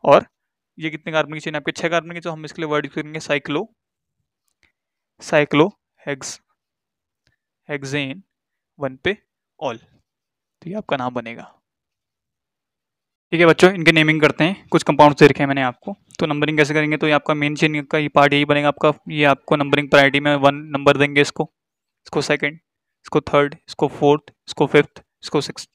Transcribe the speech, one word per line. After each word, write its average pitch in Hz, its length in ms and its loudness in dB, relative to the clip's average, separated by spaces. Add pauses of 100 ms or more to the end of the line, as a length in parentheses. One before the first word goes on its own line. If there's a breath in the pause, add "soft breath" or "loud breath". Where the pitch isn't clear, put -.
और 170 220 6 (520)
ये 156 120 -8
कितने 156 220 -12
कार्बन 156 220 -4
की 151 60 -12
चेन 156 140 -10
है 147 60 -8
आपके, 151 120 -6
छह - 160 -6
कार्बन 165 240 -4
की, 170 80 -14
तो 170 100 -10
हम 156 140 -14
इसके 160 180 -12
लिए 156 80 -8
वर्ड 147 160 -4
यूज़ - 80 -18
करेंगे 151 260 -10
साइक्लो, 147 540 -6 (1500)
साइक्लो 151 580 0 (220)
हेक्स, 135 380 -12 (1300)
हेक्सेन 139 540 -8 (560)
वन 131 200 -8
पे 196 200 -4 (400)
all, 123 180 -6
तो - 960 -20
ये 202 60 -10
आपका 180 200 -6
नाम 123 180 -8
बनेगा। 117 400 -12 (1800)
ठीक 165 80 -2
है 170 60 6
बच्चों, 180 260 6
इनके 165 200 2
नेमिंग 156 280 2
करते 151 240 2
हैं, 190 240 -4
कुछ 165 140 0
कंपाउंड्स 147 380 4
दे 151 60 10
रखे 143 160 4
हैं 139 60 -2
मैंने 139 140 -2
आपको। 131 340 -8 (220)
तो 165 80 -2
नंबरिंग 151 320 -2
कैसे 151 160 2
करेंगे, 151 220 0
तो 147 100 -4
ये 151 60 2
आपका 151 240 0
मेन 147 200 -4
चेन 151 280 -2
का 156 140 -2
ये 147 120 -4
पार्ट 143 220 4
यही 143 120 2
बनेगा 147 240 -2
आपका, 147 260 0 (160)
ये 151 160 -2
आपको 139 300 0
नंबरिंग 143 340 -2
प्रायोरिटी 139 300 4
में 143 160 0
वन 139 180 2 (160)
नंबर 143 260 2
देंगे 143 240 0
इसको, 156 320 -4 (540)
इसको 151 160 -6
सेकंड, 147 380 -4 (460)
इसको - 180 -4
थर्ड, 143 320 0 (120)
इसको - 220 -4
फोर्थ, 147 420 0 (160)
इसको - 180 -2
फिफ्थ, - 360 0 (200)
इसको - 180 -4
सिक्स्थ। - 340 -14